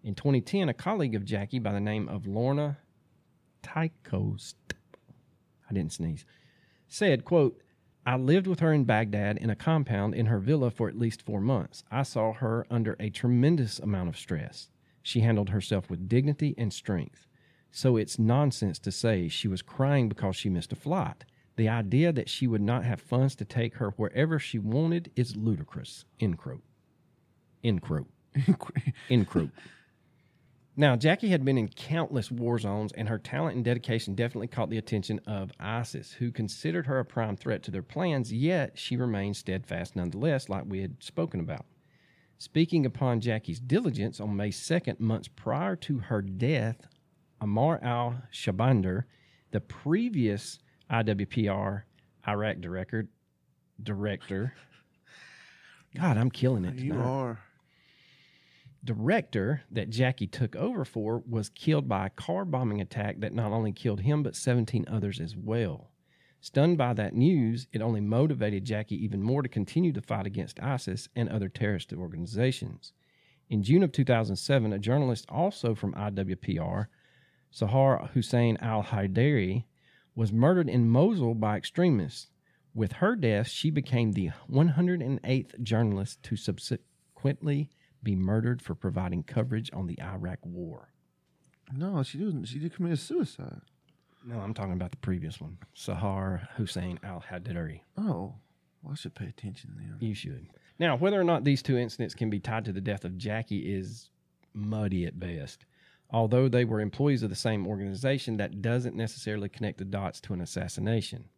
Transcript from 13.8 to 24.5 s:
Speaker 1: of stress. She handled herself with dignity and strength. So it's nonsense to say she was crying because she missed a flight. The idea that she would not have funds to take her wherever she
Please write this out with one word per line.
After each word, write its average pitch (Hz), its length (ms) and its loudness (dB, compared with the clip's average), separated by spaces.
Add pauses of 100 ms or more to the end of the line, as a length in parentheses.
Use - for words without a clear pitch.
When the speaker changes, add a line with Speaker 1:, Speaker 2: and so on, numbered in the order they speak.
Speaker 1:
of - 80 -6
stress. - 520 -8 (320)
She - 200 0
handled 107 280 4
herself 95 400 -2
with 92 200 -6
dignity 143 480 2
and 110 160 0
strength. - 540 -6 (440)
So 127 260 4
it's 107 220 -2
nonsense 113 600 2
to 98 120 -4
say 95 380 2
she - 180 -4
was 92 140 -2
crying 135 480 2
because 95 260 -2
she - 140 -4
missed 87 240 -2
a - 40 -4
flight. - 480 -4 (320)
The 113 120 4
idea 117 440 4
that 123 160 -2
she - 180 -2
would 110 140 2
not 117 240 2
have 120 160 -2
funds 131 360 2
to 101 80 -8
take 117 300 -2
her 104 160 -2
wherever 143 480 0
she 117 200 -4